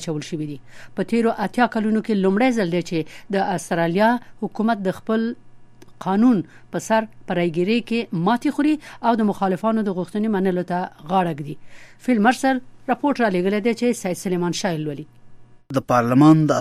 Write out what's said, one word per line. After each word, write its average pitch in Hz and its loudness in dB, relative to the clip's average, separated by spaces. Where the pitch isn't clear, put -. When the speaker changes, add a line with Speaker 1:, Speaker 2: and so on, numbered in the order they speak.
Speaker 1:
اچول 151 -6
شوي 151 -6
دي. 143 -12
په 190 -2
تیرو 226 2
اتیا 233 2
کلونو 220 0
کې 202 0
لومړی 214 4
ځل 175 0
دی 170 0
چې 165 -2
د 190 0
استرالیا 170 2
حکومت 214 -2
د - -6
خپل 226 -2
قانون 202 4
په 170 -4
سر 220 2
په 175 -2
رایګیرۍ 175 0
کې 233 -2
ماتې 240 2
خوري 302 2
او 233 4
د 208 2
مخالفانو 208 0
د 185 -2
غوښتنې 208 -4
منلو 180 0
ته 180 -2
غاړه 180 2
ږدي. 151 -10
فیل 226 2
مرسل 254 0
راپورټ 262 0
را 220 2
لېږلی 190 0
دی 233 2
چې 240 0
سید 180 -4
سلیمان 175 -2
شاه 165 -2
لولي. 147 -8
Speaker 2:
د 135 0
پارلمان 131 6
د 127 2